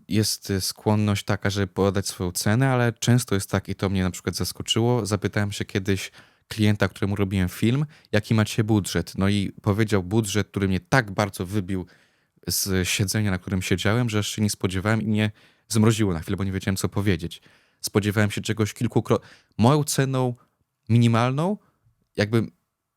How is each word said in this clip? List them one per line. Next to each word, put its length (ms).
jest, 420
y, 100
skłonność 640
taka, 260
żeby 160
podać 400
swoją 260
cenę, 380
ale 220
często 420
jest 160
tak, 180
i 60
to 160
mnie 120
na 80
przykład 260
zaskoczyło, 720
zapytałem 460
się 120
kiedyś 460
klienta, 400
któremu 280
robiłem 320
film, 380
„Jaki 220
macie 300
budżet?” 540
No 100
i 240
powiedział 400
budżet, 460
który 200
mnie 120
tak 300
bardzo 360
wybił 400
z 380
siedzenia, 420
na 80
którym 240
siedziałem, 480
że 80
aż 100
się 140
nie 80
spodziewałem 520
i 40
mnie 240
zmroziło 440
na 80
chwilę, 160
bo 80
nie 80
wiedziałem, 240
co 120
powiedzieć. 540
Spodziewałem 500
się 100
czegoś 340
kilkukro-, 460
moją 260
ceną 500
minimalną, 680
jakby 300